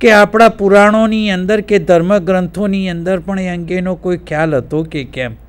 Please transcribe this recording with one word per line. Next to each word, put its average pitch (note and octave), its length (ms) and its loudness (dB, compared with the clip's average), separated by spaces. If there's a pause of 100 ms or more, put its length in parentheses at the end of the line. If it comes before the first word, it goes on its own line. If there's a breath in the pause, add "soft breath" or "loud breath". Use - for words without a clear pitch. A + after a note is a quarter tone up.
કે A3+ 120 4
આપણા G#3+ 360 4
પુરાણોની G#3+ 800 2
અંદર F#3+ 300 -2
કે G3+ 180 0
ધર્મગ્રંથોની F#3 1080 0
અંદર F3 320 -4
પણ F#3+ 200 -6
એ F#3 80 -6
અંગેનો F3+ 460 -6
કોઈ F3+ 220 -4
ખ્યાલ D#3+ 380 -4
હતો D3+ 280 -4
કે D#3+ 220 -8
કેમ, A#2+ 320 -10 (120)